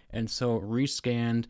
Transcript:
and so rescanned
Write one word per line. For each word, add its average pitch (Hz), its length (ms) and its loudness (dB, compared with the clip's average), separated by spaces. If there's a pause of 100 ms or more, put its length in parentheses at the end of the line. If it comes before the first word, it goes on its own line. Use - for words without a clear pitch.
(120)
and 110 180 -2
so 120 300 0
rescanned 117 920 0